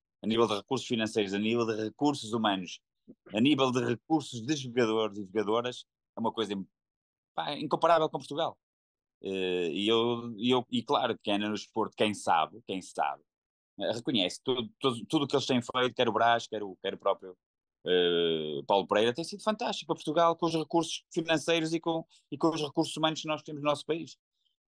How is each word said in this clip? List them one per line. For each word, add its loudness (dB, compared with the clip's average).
A -4
nível 4
de 0
recursos -4
financeiros, 0
a 0
nível 2
de -2
recursos -2
humanos, -2
a 0
nível 4
de 0
recursos -2
de -4
jogadores 0
e -8
jogadoras, -2
é -6
uma -2
coisa, -2
pá, -4
incomparável 4
com -6
Portugal. -6
Eh, 0
e 0
eu, 2
e 0
eu, 2
e 0
claro, 0
quem 0
anda 0
no -2
desporto, -4
quem 2
sabe, 0
quem -6
sabe, -6
eh, -2
reconhece -2
tudo, -2
tudo, 0
tudo 0
o -2
que 0
eles 2
têm 2
feito, -2
quer 2
o 2
Brás, 2
quer -6
o, -10
quer -2
o -8
próprio, -2
eh, 2
Paulo 2
Pereira, 2
tem -6
sido -12
fantástico -4
para -2
Portugal, 2
com -2
os 0
recursos -2
financeiros 0
e 0
com, -2
e -8
com 4
os 0
recursos -2
humanos 0
que -10
nós -4
temos -12
no 0
nosso -2
país. -6